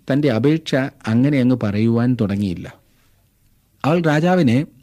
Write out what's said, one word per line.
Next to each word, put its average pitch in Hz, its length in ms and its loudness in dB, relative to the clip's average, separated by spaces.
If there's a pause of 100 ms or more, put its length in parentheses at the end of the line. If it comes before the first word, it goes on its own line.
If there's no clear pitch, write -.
തൻ്റെ 143 260 0
അപേക്ഷ 147 440 0 (320)
അങ്ങനെ 131 340 2
അങ്ങ് 123 220 2
പറയുവാൻ 113 520 0
തുടങ്ങിയില്ല. 98 520 -4 (1160)
അവൾ 165 180 0
രാജാവിനെ 156 560 2 (240)